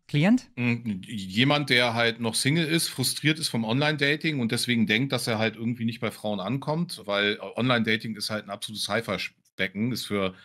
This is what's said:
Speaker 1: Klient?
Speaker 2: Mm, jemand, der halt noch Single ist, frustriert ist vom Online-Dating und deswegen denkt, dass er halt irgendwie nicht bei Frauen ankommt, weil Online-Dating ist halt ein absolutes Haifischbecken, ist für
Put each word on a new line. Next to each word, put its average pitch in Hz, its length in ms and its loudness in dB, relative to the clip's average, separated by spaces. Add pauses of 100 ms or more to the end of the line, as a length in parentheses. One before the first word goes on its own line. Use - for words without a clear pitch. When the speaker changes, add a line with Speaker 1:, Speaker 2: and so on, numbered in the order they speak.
Speaker 1:
Klient? 190 480 4
Speaker 2:
Mm, 117 500 0
jemand, 123 640 2
der 123 240 4
halt 117 260 2
noch 113 160 -2
Single 156 300 2
ist, 165 220 0
frustriert 147 520 0
ist 143 100 -2
vom 117 140 -2
Online-Dating 143 760 0
und 113 120 0
deswegen 117 360 0
denkt, 120 240 2
dass 123 160 -2
er 110 120 0
halt 110 160 0
irgendwie 117 300 -4
nicht 113 140 -2
bei 110 120 -4
Frauen 104 280 -6
ankommt, 139 680 -4
weil 104 340 2
Online-Dating 113 760 0
ist 104 140 -6
halt 107 160 -6
ein 98 40 -18
absolutes 104 380 -8
Haifischbecken, 113 1040 -4
ist 104 140 -6
für 95 400 -2